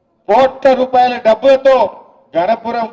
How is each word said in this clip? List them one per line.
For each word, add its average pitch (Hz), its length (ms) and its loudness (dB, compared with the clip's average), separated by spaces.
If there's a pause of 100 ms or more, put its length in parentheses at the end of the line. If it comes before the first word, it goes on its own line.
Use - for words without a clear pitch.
(280)
కోట్ల 262 460 0
రూపాయల 254 400 0 (120)
డబ్బులతో 262 500 2 (600)
గణపురం 226 560 -4